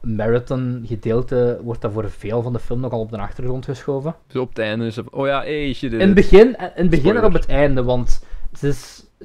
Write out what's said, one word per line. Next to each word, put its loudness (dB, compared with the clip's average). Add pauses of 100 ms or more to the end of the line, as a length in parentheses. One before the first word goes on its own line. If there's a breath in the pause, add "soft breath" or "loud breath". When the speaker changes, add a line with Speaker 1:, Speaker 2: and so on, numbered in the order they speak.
Speaker 1:
marathon -2
gedeelte, -2
wordt -8
dat -4
voor -6
veel -6
van -6
de -4
film -4
nogal -6
op -8
de -10
achtergrond -6
geschoven. -8 (120)
Speaker 2:
Zo -6
op -6
het -10
einde -4
is -6
het, -10
oh -6
ja, -2
hey, -6
she -8
did -2
Speaker 1:
In 6
het -
Speaker 2:
it. 6
Speaker 1:
begin, 10
in -2
het -2
begin -
en 4
Speaker 2:
Spoiler. 2
Speaker 1:
op 6
het 2
einde, 2
want 4 (280 soft breath)
ze -4
is, -6 (200)